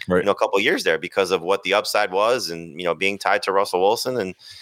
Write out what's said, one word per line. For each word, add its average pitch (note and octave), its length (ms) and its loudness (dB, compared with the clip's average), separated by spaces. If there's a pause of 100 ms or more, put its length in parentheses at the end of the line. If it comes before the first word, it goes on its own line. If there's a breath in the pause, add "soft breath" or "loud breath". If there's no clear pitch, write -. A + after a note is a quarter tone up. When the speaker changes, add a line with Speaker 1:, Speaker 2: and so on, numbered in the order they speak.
Speaker 1:
Right. F2+ 120 4
Speaker 2:
you G2 40 0
know, G2+ 80 2
a F#2 40 2
couple G2+ 220 0
of G2+ 60 2
years F#3 220 0
there E2 120 2
because F2 320 -2
of F2+ 120 2
what F#2+ 220 -2
the F#2 100 0
upside G#2 380 0
was G2+ 380 0
and, E2 300 -10
you F2+ 60 -8
know, E2+ 100 0
being F#2+ 240 -2
tied G2+ 240 0
to G2 80 -2
Russell F#2+ 300 2
Wilson. A#2+ 360 0
And F#2 160 -4 (280 loud breath)